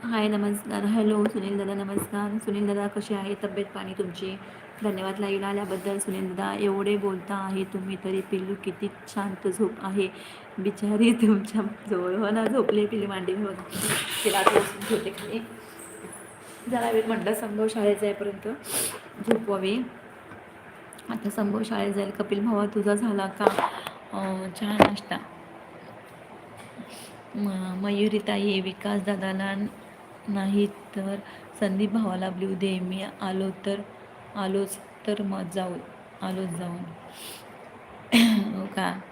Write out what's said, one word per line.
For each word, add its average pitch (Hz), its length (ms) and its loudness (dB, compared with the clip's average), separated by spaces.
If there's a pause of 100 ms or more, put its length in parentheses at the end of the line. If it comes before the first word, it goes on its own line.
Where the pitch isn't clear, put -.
हाय, 220 240 2
नमस्कार. 208 560 0
हॅलो 214 400 6
सुनील 202 340 0
दादा, 196 160 -2
नमस्कार. 202 640 -2
सुनील 208 280 0
दादा, 202 200 2
कशी 202 280 -2
आहे 196 200 -2
तब्येत 196 320 -4
पाणी 190 260 -8
तुमची? 190 460 -4 (440)
धन्यवाद 190 360 0
लाईव्हला 196 280 0
आल्याबद्दल 196 520 -2
सुनील 190 360 -2
दादा. 196 200 -2
एवढे 202 420 2
बोलता 196 380 -2
आहे 190 300 -2
तुम्ही 190 400 -4
तरी 190 160 0
पिल्लू 190 340 -2 (100)
किती 202 240 -4 (200)
शांत 202 400 -2
झोप 190 220 2 (120)
आहे 196 260 2 (500)
बिचारी 208 540 6
तुमच्या 214 500 6 (280)
जवळ. 180 240 2
हो 208 160 2
ना, 220 160 4
झोपली 214 400 6
पिल्लू 202 220 0
मांडी. 185 260 -2
बघा, 196 280 -2 (640)
तिला 196 140 6
आता 185 120 8
उचलून - 380 2
ठेवते 208 220 2
खाली. 208 280 -6 (1300)
जरा 233 200 2
वेळ 220 160 4
म्हटलं 220 280 2
संभव 214 340 0
शाळेत 208 340 4
जाईपर्यंत 202 460 -2 (840)
झोपवावी. 202 480 4 (1300)
आता 226 200 -2
संभव 208 320 0
शाळेत 202 320 0
जाईल. 196 160 0
कपिल 202 340 0
भावा, 208 220 6
तुझा 208 280 4
झाला 208 320 2
का, 190 180 -2 (680)
अं, 190 380 -2 (100)
चहा 208 120 0
नाश्ता? 208 440 6 (2250)
म-, 190 500 -2
मयुरी 208 340 4
ताई, 202 420 2
विकास 196 440 -2
दादाला 196 500 0 (760)
नाही 202 380 4
तर 196 500 -6 (440)
संदीप 196 300 2
भावाला 190 400 0
ब्ल्यू 190 240 -2
दे. 185 240 0
मी 185 240 -2 (180)
आलो 190 300 0 (160)
तर, 202 140 0 (560)
आलोच 196 420 0 (280)
तर 208 160 0
मग 196 200 -2 (120)
जाऊ, 185 180 0 (500)
आलोच 190 260 -2
जाऊन. 175 300 -4 (1300)
<coughs> 214 480 8
हो 190 60 -4
का? 185 320 0 (140)